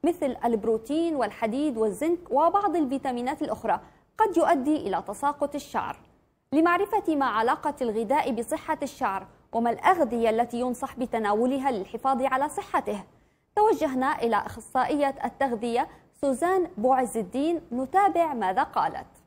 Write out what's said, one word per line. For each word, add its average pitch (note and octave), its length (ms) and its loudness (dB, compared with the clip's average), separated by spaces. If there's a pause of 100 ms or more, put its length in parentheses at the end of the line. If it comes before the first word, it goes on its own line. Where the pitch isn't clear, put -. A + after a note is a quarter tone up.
مثل D4 400 0
البروتين A#3+ 720 0
والحديد A#3 600 -2
والزنك A3 420 0 (120)
وبعض E4+ 460 4
الفيتامينات C4 680 -2
الأخرى G#3+ 380 -2 (380)
قد G#4+ 180 2
يؤدي D4+ 400 4
إلى A3+ 320 -2
تساقط C#4+ 460 -4
الشعر. - 420 -6 (560)
لمعرفة F4 640 2
ما C4+ 100 2
علاقة A#3 560 0
الغذاء A#3 500 0
بصحة D4 500 -4
الشعر G3 440 -4 (260)
وما A#3 180 0
الأغذية A#3+ 600 2
التي A#3 300 -2
ينصح B3+ 380 -4
بتناولها A#3+ 720 0
للحفاظ C4 520 -2
على C4+ 260 0
صحته، B3+ 520 -4 (560)
توجهنا D4 680 2
إلى A3+ 140 2
أخصائية C4+ 760 0 (100)
التغذية A#3+ 640 -2 (320)
سوزان E4+ 460 2 (120)
بوعز B3+ 380 2
الدين C#4 440 -2 (120)
نتابع D#4+ 600 2
ماذا G3 280 0
قالت. D#3+ 440 -2 (200)